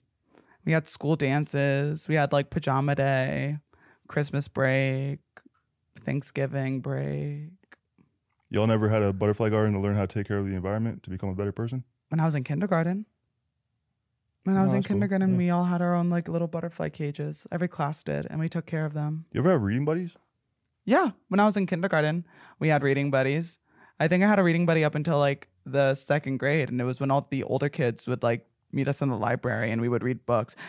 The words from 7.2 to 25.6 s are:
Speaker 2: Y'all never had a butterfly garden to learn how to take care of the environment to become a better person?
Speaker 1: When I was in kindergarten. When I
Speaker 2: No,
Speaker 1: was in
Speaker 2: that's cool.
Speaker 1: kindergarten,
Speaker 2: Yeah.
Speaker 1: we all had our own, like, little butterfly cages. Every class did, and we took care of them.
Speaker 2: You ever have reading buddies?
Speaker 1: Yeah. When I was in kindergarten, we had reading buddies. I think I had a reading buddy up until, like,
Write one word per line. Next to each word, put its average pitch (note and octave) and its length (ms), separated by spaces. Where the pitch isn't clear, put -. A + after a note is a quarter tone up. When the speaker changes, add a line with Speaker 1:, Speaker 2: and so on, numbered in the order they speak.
Speaker 2:
Y'all G#2+ 180
never A2 200
had A2 140
a G2+ 100
butterfly G#2+ 380
garden G#2+ 240
to F#2+ 60
learn G2+ 160
how G2+ 100
to G#2 140
take G2+ 80
care G2+ 100
of G2+ 80
the G2 100
environment G#2 480
to - 60
become G2 200
a F#2 60
better G2+ 160
person? A#2 320
Speaker 1:
When D#3+ 100
I D#3+ 60
was D#3 100
in C3 80
kindergarten. F3 640
When F#3+ 120
I F#3+ 40
Speaker 2:
No, F#3+ 40
Speaker 1:
was F#3+ 100
in G3 60
Speaker 2:
that's F#3+ 80
cool. G3+ 80
Speaker 1:
kindergarten, F#3+ 360
Speaker 2:
Yeah. F#3 60
Speaker 1:
we F3 120
all F3 160
had F3 160
our F3 140
own, F3 140
like, E3+ 180
little E3 200
butterfly E3 420
cages. D3 640
Every F3 160
class D3+ 360
did, D3 260
and D#3 100
we D#3+ 100
took E3 160
care D#3 200
of D3 80
them. D3+ 380
Speaker 2:
You A#2+ 100
ever F3 100
have C3+ 120
reading A#2+ 220
buddies? E3 320
Speaker 1:
Yeah. C4+ 280
When F#3+ 100
I G#3 60
was G#3 100
in G3 120
kindergarten, E3+ 580
we D#3 80
had D3 160
reading C#3 280
buddies. C#3 480
I D#3 80
think F3+ 160
I G#3 40
had G#3 120
a F#3 40
reading E3+ 220
buddy D#3+ 180
up D3+ 120
until, D3+ 240
like, C#3 280